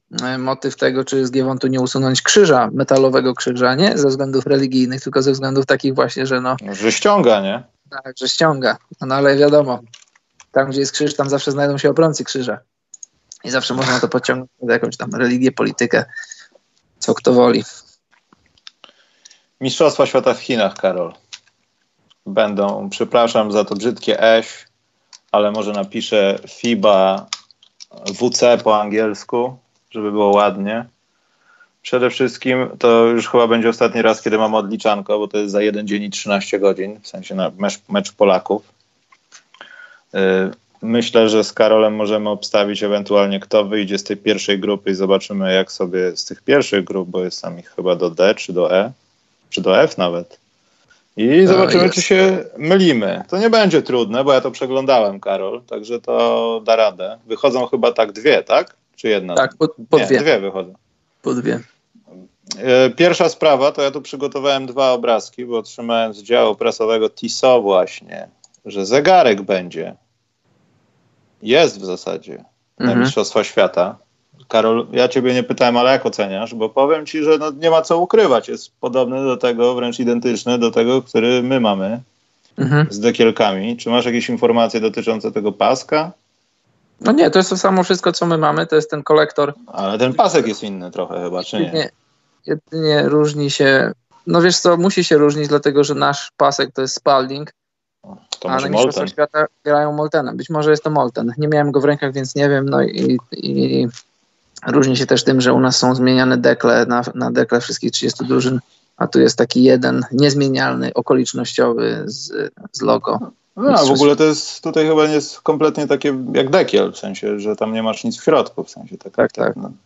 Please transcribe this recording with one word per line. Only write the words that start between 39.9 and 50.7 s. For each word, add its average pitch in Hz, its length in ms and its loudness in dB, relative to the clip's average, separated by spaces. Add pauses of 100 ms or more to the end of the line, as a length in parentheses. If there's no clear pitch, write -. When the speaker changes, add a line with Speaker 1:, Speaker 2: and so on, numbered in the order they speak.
Speaker 2:
Y, - 20 -2 (640)
myślę, 113 480 2
że 107 140 2
z - 100 -6
Karolem 110 420 4
możemy 107 340 -2
obstawić 101 540 -2
ewentualnie, 101 560 0
kto 104 260 0
wyjdzie 101 320 -4
z 98 60 -8
tej 104 140 -6
pierwszej 101 420 -2
grupy 98 320 -4
i 95 40 -2
zobaczymy, 95 580 -2
jak 92 180 0
sobie 92 460 -4
z - 80 -10
tych - 160 -16
pierwszych 123 420 2
grup, 92 260 -6
bo 92 140 -4
jest 90 180 -8
tam 87 180 -12
ich - 160 -20
chyba 90 200 0
do 87 140 -2
D, 90 260 2
czy - 180 -12
do 90 240 0
E, 107 140 0 (580)
czy - 120 -6
do 92 200 2
F - 160 0
nawet. 87 420 -6 (800)